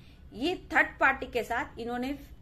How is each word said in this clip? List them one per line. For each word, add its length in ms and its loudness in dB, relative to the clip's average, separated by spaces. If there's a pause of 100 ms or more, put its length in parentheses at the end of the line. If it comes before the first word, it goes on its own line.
(340)
ये 220 0 (180)
third 260 4
party 280 4
के 160 0
साथ 360 -2
इन्होंने 380 -2 (240)